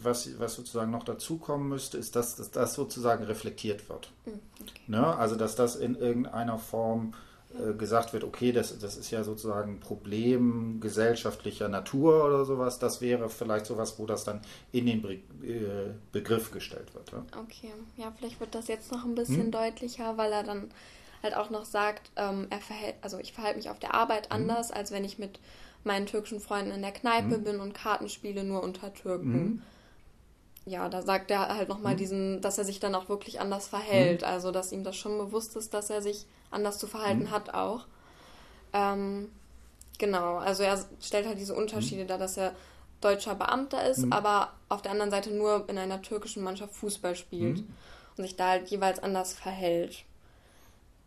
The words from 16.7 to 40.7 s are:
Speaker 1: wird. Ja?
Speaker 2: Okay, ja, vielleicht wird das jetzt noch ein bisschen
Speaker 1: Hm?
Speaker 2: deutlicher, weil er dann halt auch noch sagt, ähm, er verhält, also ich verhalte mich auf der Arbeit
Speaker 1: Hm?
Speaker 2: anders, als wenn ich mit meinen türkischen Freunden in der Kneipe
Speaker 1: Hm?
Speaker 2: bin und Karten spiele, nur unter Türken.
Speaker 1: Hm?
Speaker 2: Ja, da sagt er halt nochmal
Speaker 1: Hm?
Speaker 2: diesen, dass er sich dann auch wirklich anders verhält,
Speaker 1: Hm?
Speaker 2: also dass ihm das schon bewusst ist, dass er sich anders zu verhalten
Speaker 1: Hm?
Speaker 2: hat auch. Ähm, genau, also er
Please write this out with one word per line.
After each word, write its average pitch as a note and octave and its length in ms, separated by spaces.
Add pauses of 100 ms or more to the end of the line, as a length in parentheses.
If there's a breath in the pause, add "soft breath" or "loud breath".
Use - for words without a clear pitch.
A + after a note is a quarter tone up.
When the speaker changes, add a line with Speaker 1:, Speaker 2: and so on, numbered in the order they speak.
Speaker 1:
wird. - 160
Ja? - 120 (160)
Speaker 2:
Okay, A3+ 320 (240)
ja, A3 220
vielleicht A#3 220
wird A3+ 160
das A3+ 100
jetzt A3 240
noch A#3+ 140
ein A#3+ 100
bisschen A#3+ 300
Speaker 1:
Hm? A3+ 80
Speaker 2:
deutlicher, A3+ 640
weil G#3+ 140
er G#3 100
dann G#3 280 (520 loud breath)
halt G#3+ 140
auch G#3 120
noch A3 160
sagt, G#3 520
ähm, G3 340
er G3+ 80
verhält, G#3+ 440
also G3 160
ich - 140
verhalte G#3 260
mich - 120
auf - 80
der - 160
Arbeit A3 320
Speaker 1:
Hm? - 60 (100)
Speaker 2:
anders, A#3 300
als G3+ 180
wenn G3 140
ich G3 160
mit G3 180 (460 loud breath)
meinen G3+ 220
türkischen G#3 340
Freunden G3+ 320
in G3 100
der G3 100
Kneipe A#3 440
Speaker 1:
Hm? G#3+ 80
Speaker 2:
bin G#3 160
und G3+ 120
Karten G#3 360
spiele, G3 340
nur F#3+ 220
unter F#3 300
Türken. F3 380
Speaker 1:
Hm? F#3+ 300 (1040 loud breath)
Speaker 2:
Ja, F3+ 220
da F#3 140
sagt F#3+ 280
er G3+ 240
halt G3 140
nochmal G3+ 240
Speaker 1:
Hm? F3+ 60
Speaker 2:
diesen, F#3+ 420
dass G3 180
er G#3 60
sich G3 160
dann G3 160
auch F#3 120
wirklich G3+ 320
anders G3 280
verhält, G3 540
Speaker 1:
Hm? - 60
Speaker 2:
also F3+ 220
dass F#3 220
ihm F#3+ 100
das F#3+ 140
schon G#3+ 220
bewusst G#3+ 380
ist, A3 160
dass G#3 180
er G#3 120
sich G#3 240 (240 soft breath)
anders G#3 280
zu G#3 80
verhalten G#3+ 380
Speaker 1:
Hm? G#3 80
Speaker 2:
hat G#3 200
auch. G3 340 (840 loud breath)
Ähm, G3+ 560 (720)
genau, F3 380
also F#3+ 260
er G3 200 (180)